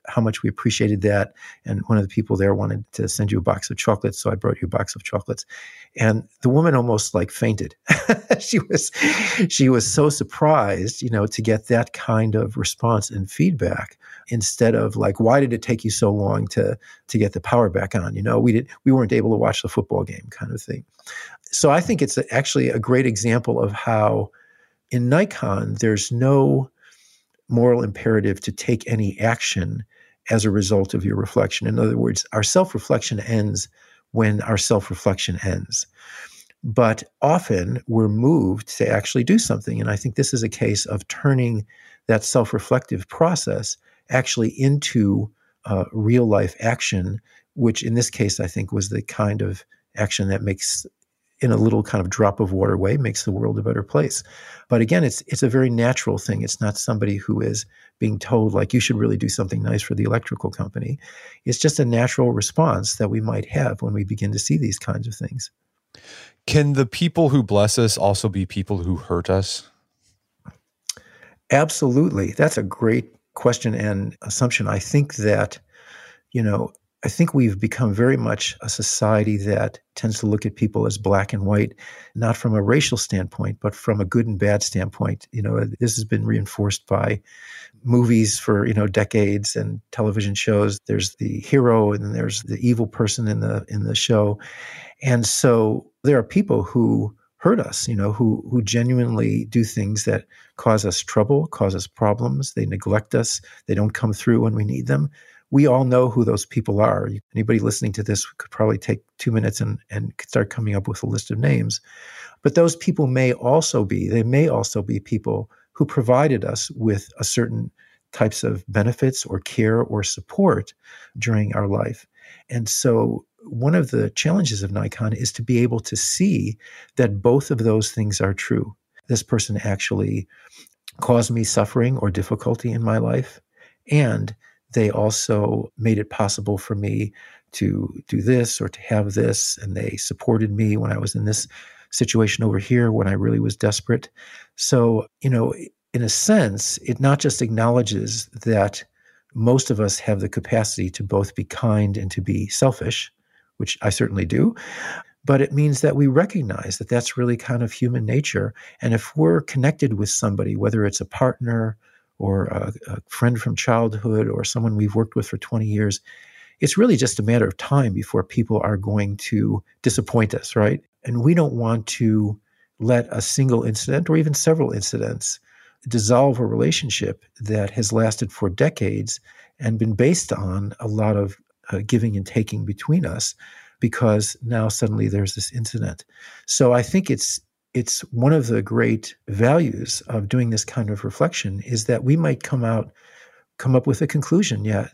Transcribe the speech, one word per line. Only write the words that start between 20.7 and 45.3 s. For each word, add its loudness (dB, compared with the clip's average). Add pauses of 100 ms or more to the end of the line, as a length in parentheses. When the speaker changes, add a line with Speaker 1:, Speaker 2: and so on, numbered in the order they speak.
Speaker 1:
So 2
I 4
think 0
it's -2
a, -2
actually 0
a -2
great 2
example 0
of 0
how 0 (640)
in 0
Nikon, 0
there's 0
no 2 (800)
moral 4
imperative 0
to -6
take -4
any -2
action -2 (460)
as 2
a 2
result 2
of -2
your 0
reflection. -2
In -2
other 2
words, -2 (100)
our 0
self-reflection 0
ends -2 (440)
when 2
our 0
self-reflection 0
ends. -4 (760)
But 2 (180)
often 0
we're 2
moved 2 (120)
to 2
actually 0
do 4
something. -2
And -2
I 0
think -4
this 0
is 0
a -2
case -2
of -6
turning 0 (420)
that 2
self-reflective -2
process -2 (320)
actually 0
into, 0 (340)